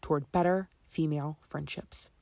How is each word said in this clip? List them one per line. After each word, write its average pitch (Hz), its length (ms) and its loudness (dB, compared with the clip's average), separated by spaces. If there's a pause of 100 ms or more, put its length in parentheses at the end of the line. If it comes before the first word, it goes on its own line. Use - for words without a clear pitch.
toward 147 300 -2
better 185 380 4 (200)
female 151 580 0
friendships. - 640 -10 (120)